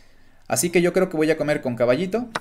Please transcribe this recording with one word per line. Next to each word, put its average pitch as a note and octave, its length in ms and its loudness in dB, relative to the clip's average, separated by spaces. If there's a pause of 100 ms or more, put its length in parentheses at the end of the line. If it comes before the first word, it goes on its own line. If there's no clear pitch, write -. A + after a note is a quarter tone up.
(480)
Así - 240 -2
que F3+ 100 4
yo E3+ 100 2
creo F#3 180 2
que D#3+ 80 -8
voy D#3 140 2
a D#3 60 0
comer D3 240 -2
con A#2+ 160 -4
caballito, F#3 500 0 (140)